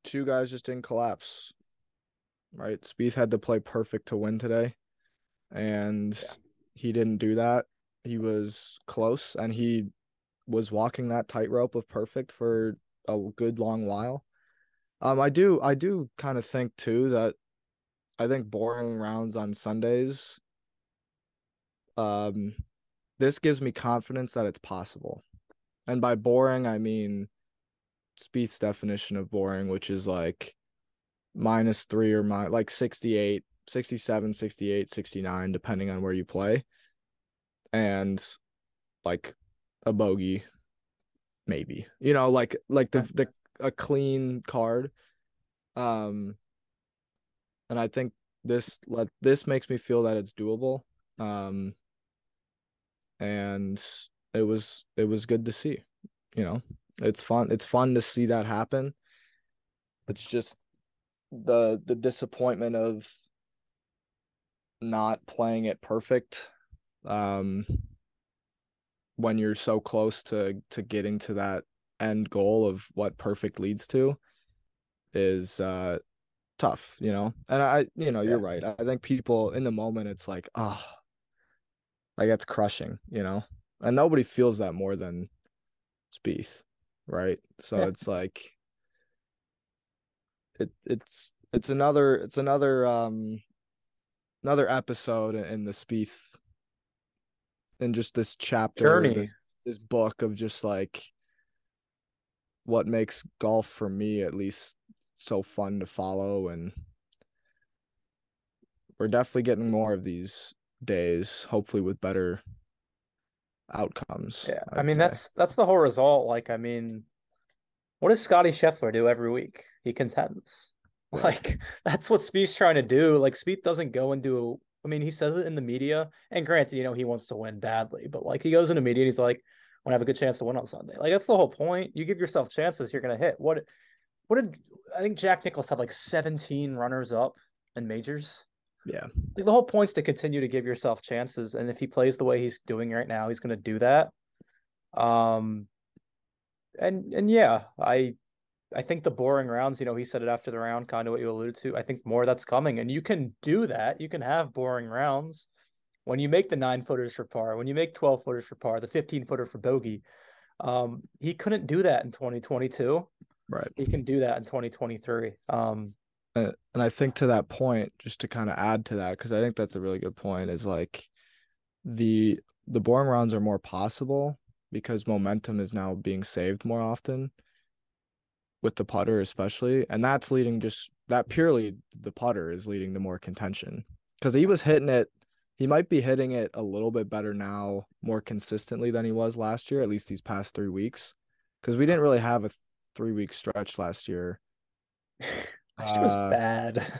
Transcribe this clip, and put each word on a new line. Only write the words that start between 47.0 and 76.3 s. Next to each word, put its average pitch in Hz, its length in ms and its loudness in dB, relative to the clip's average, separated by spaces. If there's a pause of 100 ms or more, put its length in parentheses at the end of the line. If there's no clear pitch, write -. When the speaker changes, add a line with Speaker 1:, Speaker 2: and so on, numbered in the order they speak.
Speaker 1:
and 120 100 -2
I 113 80 0
think 127 240 -4 (320)
this 120 420 0
let, 113 220 -2 (140)
this 139 240 4
makes 135 240 -2
me 127 80 -2
feel 120 240 2
that 110 160 2
it's 101 160 -8
doable. 120 480 -2 (360)
Um, 98 560 -6 (1500)
and 101 600 -4 (520)
it 110 80 2
was, 110 420 -2 (140)
it 110 60 2
was 107 200 0
good 113 220 0
to 113 60 -2
see, - 260 -4 (580)
you 104 80 0
know? 95 160 -2 (420)
It's 110 200 0
fun. 117 280 0
It's 110 140 0
fun 127 300 2
to 120 80 4
see - 240 0
that 110 200 0
happen. 131 480 -4 (1120)
It's - 160 -8
just - 320 -4 (720)
the, 113 540 2
the 123 100 0
disappointment 117 840 -2
of 113 320 -2 (1700)
not 110 460 0
playing 113 400 -2
it 101 140 -4
perfect, - 720 -2 (540)
um, 98 600 -2 (1500)
when 110 220 0
you're 107 160 0
so 110 260 0
close 110 440 0
to, 101 460 -4
to 110 120 -8
getting 104 380 -4
to - 140 -8
that 98 300 -4 (360)
end 107 300 0
goal 107 360 4
of 95 280 -2
what 101 240 -4
perfect - 420 -4
leads 101 280 -4
to 135 280 2 (1000)
is, 95 460 0
uh, 92 380 -2 (600)